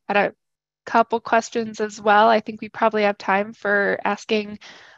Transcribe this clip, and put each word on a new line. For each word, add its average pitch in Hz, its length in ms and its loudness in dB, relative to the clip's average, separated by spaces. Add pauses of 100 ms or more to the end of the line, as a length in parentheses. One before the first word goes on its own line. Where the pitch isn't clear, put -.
had 202 100 2
a 190 160 2 (520)
couple 233 340 0
questions 226 600 -2
as 214 180 -8
well. 208 300 4
I 220 100 4
think 220 220 -12
we 214 80 -12
probably 214 340 0
have 202 140 0
time 202 360 -2
for 202 520 -2
asking, 208 540 -6 (380)